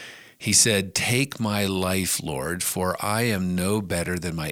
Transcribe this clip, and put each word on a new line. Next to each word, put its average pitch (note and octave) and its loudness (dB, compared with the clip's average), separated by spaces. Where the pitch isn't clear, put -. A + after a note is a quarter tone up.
He - -2
said, G2 4
"Take C3 0
my G#2 0
life, F#2+ 0
Lord, D#2 -4
for F#2 0
I G#2 0
am F#2+ 0
no F#2+ 2
better F2+ -2
than E2 -4
my D#2 -4